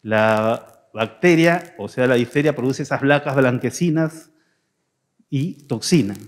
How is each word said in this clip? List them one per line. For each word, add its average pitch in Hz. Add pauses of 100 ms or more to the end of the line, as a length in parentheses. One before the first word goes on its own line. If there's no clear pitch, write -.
La 110
bacteria, 170
o 101
sea, 127
la 127
difteria, 143
produce 135
esas 135
placas 143
blanquecinas 143 (1000)
y 147
toxina. 110 (140)